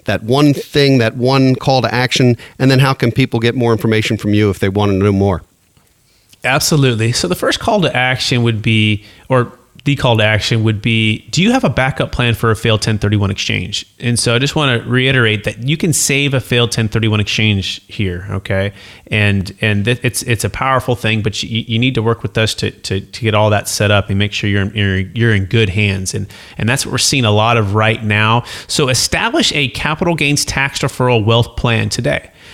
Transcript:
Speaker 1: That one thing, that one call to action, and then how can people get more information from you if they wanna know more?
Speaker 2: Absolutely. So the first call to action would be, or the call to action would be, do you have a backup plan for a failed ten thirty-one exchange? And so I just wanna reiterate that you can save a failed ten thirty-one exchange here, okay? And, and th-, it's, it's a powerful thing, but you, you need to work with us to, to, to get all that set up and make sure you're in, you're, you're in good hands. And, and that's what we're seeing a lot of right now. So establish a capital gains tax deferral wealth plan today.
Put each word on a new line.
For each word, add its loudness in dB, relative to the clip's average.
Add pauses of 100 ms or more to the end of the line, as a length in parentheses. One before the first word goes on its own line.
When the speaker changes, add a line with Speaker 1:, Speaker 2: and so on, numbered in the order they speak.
Speaker 1:
That -2
one 4
thing, 2
that 0
one 2
call 0
to -2
action, 2 (220)
and 2
then 4
how 2
can 0
people 0
get 2
more 2
information 0
from 0
you 4
if -2
they 0
wanna 0
know 2
more? 0 (1000)
Speaker 2:
Absolutely. 2
So -2
the -2
first -2
call 0
to -2
action 0
would 0
be, 2 (260)
or 0 (320)
the 0
call 2
to 2
action 0
would 0
be, 0
do 0
you 4
have 2
a 2
backup -2
plan 0
for 0
a 2
failed 0
ten 0
thirty-one 0
exchange? -6 (140)
And -2
so 0
I 2
just -2
wanna 2
reiterate 2
that -6
you 0
can 0
save 0
a 0
failed 0
ten -2
thirty-one 0
exchange -2
here, -6
okay? -2 (360)
And, 0
and 0
th-, 0
it's, -4
it's -2
a -2
powerful 0
thing, -2
but -4
you, -6
you -2
need 2
to 0
work -2
with -6
us 0
to, -4
to, -6
to -16
get 0
all 4
that 0
set 0
up 2
and 0
make 0
sure -4
you're 0
in, -4
you're, 0
you're 0
in 0
good 2
hands. -2
And, -6 (300)
and -2
that's -2
what -6
we're -2
seeing 0
a 4
lot 2
of 0
right 2
now. 2 (220)
So 0
establish 0
a 0
capital -2
gains 0
tax -4
deferral 0
wealth 2
plan 0
today. -4 (240)